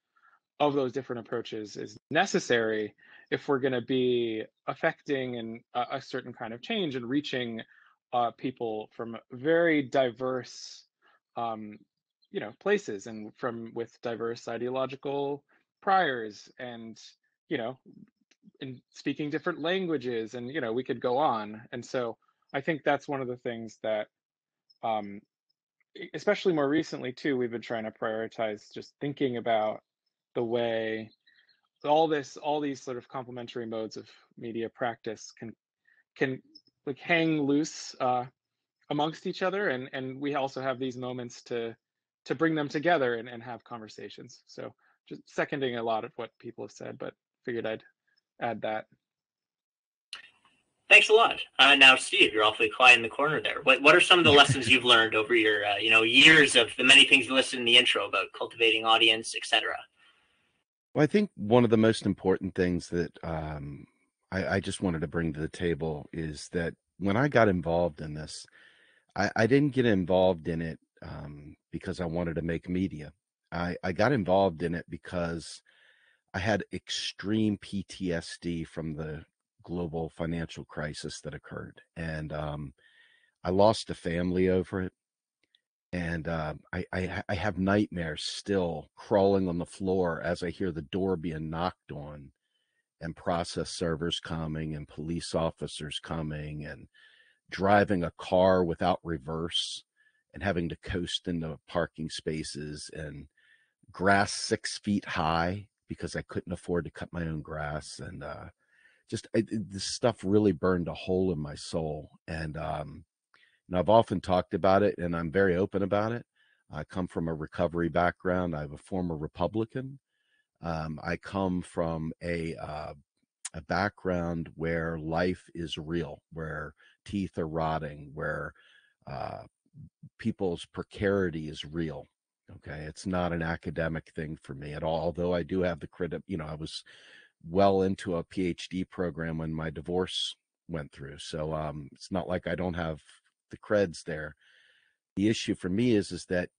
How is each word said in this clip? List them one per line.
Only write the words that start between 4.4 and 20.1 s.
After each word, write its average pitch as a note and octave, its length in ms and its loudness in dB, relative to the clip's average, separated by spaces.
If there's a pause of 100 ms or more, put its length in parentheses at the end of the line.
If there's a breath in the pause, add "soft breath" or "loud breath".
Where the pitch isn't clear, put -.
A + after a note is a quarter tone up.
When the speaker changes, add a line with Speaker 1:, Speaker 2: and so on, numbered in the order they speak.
Speaker 1:
affecting C3+ 720 -2
an, A2+ 260 -10 (100)
a, B2+ 200 0
a C3+ 80 -4
certain B2 320 -8
kind A2+ 200 -10
of A#2+ 80 -14
change F#3 340 -2
and A#2+ 140 -6
reaching, B2 520 -2 (520)
uh, A#2+ 180 2
people A2+ 600 -6
from A2+ 260 -10 (140)
very D#3 500 4
diverse, B2+ 1040 -2 (500)
um, G#2+ 440 -6 (520)
you G3 80 -6
know, G#2+ 200 -10
places D#3 480 -2
and A2 280 -12
from, A#2 380 -6
with A#2 280 -8
diverse A#2 460 -6
ideological C3 960 -4 (380)
priors C3 680 0 (100)
and, A#2 400 -12 (500)
you D3+ 80 -2
know, A#2+ 200 -4 (840)
in C3 200 -12 (120)
speaking D3 360 -4
different D3+ 300 -4
languages, C#3+ 760 -2